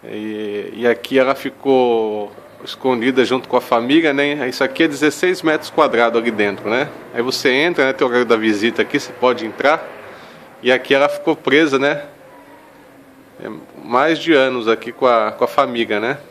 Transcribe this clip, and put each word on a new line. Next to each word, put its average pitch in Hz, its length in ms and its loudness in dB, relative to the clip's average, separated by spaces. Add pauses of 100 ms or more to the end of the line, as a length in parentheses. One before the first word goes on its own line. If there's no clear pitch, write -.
E, 107 680 -8
e 117 140 -2
aqui 120 300 0
ela 131 160 4
ficou 117 960 0 (320)
escondida 127 640 0
junto 127 220 -4
com 123 100 0
a 120 40 2
família, 139 520 2
né? 143 340 -2
Isso 123 160 -4
aqui 135 200 0
é 160 40 4
dezesseis 151 540 0
metros 156 280 -2
quadrados 117 520 2
aqui 117 80 -2
dentro, 104 400 -2
né? 135 200 -2 (240)
Aí 120 80 -4
você 127 280 -2
entra, 147 360 2
né? 135 80 0
Tem 135 120 0
o 123 40 0
horário 123 160 2
da 113 100 4
visita 110 460 0
aqui, 143 180 -2
você - 140 -10
pode 120 320 -2
entrar. 139 380 0 (800)
E 123 100 2
aqui 127 220 2
ela 143 160 4
ficou - 260 -2
presa, 139 440 2
né? 147 240 0 (1400)
É, - 60 -12 (340)
mais 143 360 2
de 160 140 2
anos 131 340 2
aqui 113 240 -2
com 135 140 -4
a, 110 260 4
com 117 120 -2
a 117 40 0
família, 117 520 -2
né? 127 180 -4 (120)